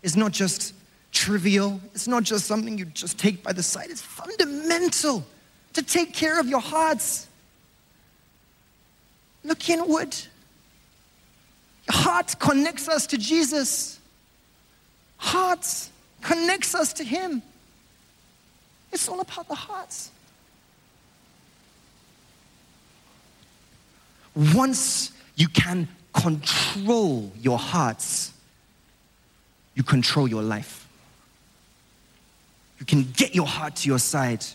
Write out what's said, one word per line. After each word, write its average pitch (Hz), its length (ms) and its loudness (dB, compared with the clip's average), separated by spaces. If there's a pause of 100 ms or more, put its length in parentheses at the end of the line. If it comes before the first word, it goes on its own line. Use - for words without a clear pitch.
It's 170 140 0
not 214 160 2
just - 420 -2 (380)
trivial. 196 680 2 (140)
It's 226 140 -6
not 240 160 2
just 214 220 -2
something 220 320 -2
you 185 80 -8
just 170 320 -8
take 190 260 0
by - 80 -4
the 180 100 -4
side. - 280 -4
It's 311 120 -12
fundamental 311 1200 -2 (500)
to 311 80 -2
take 339 320 0
care 320 260 2
of 254 80 2
your 262 120 2
hearts. 311 680 0 (2250)
Look 302 240 -2
inward. 330 480 0 (1700)
Your - 160 2
heart 349 360 2
connects 294 500 2
us 311 200 2
to 285 100 -2
Jesus. 277 800 0 (1200)
Heart - 720 -2 (320)
connects 339 520 0
us 330 200 0
to 320 100 -8
Him. 294 380 -4 (1500)
It's - 160 -4
all 359 140 -6
about 349 280 -10
the 302 60 -6
hearts. - 560 -12 (4000)
Once 190 800 4 (240)
you 160 120 6
can 175 380 2 (280)
control 165 1200 0
your 120 200 2
hearts, - 720 -2 (1400)
you 135 80 -2
control 135 440 4
your 110 160 0
life. - 460 -6 (1900)
You 131 80 -12
can 131 260 2
get - 220 0
your 170 120 2
heart 156 300 -6
to - 120 -2
your 135 100 4
side. 123 460 0 (100)